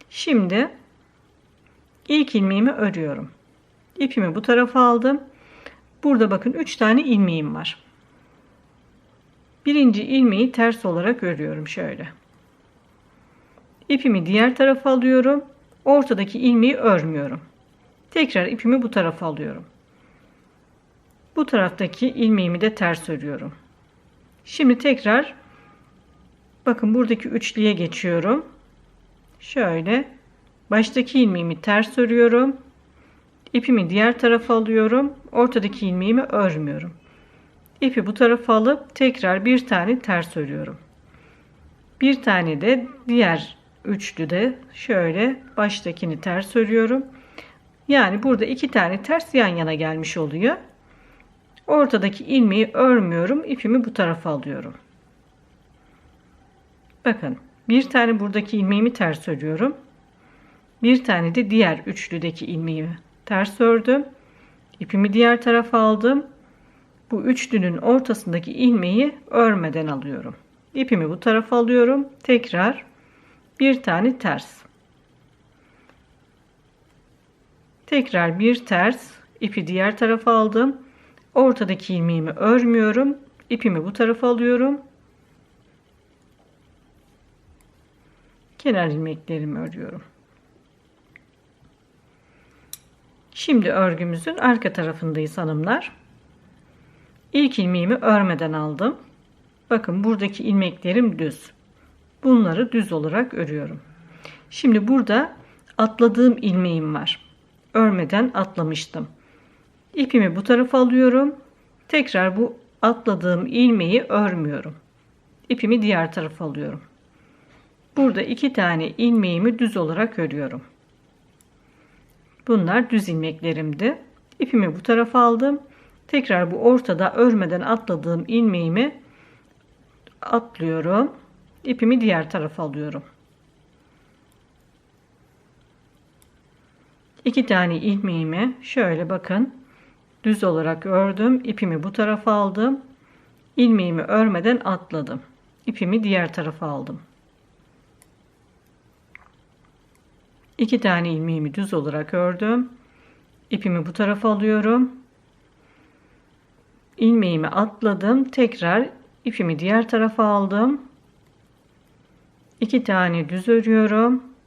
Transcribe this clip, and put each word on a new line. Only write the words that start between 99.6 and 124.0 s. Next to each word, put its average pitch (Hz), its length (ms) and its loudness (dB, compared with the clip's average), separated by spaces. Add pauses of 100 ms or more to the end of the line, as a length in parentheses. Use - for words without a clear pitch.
Bakın 202 340 -2
buradaki 202 400 -2
ilmeklerim 190 760 0
düz. 151 320 -8 (720)
Bunları 226 480 4
düz 202 200 -2
olarak 165 420 -2
örüyorum. 151 460 -8 (720)
Şimdi 214 380 2
burada 247 480 0 (420)
atladığım 233 600 4
ilmeğim 170 580 -2
var. 151 300 -6 (480)
Örmeden 208 600 2
atlamıştım. 160 760 -6 (880)
İpimi 226 380 2
bu 196 80 -6
tarafa 247 360 2
alıyorum. 254 560 4 (520)
Tekrar 190 500 0
bu 233 180 -2 (260)
atladığım 180 640 0
ilmeği 226 640 2
örmüyorum. 170 640 -2 (760)
İpimi 240 320 0
diğer 170 300 0
tarafa 156 340 -8
alıyorum. 147 360 -10 (1160)
Burada 254 240 2
iki 262 320 -2
tane 165 360 0
ilmeğimi 226 720 0
düz 220 180 -2
olarak 180 420 -4
örüyorum. 135 420 -6 (1900)
Bunlar 226 420 2
düz 202 200 -2
ilmeklerimdi. 160 880 -4 (420)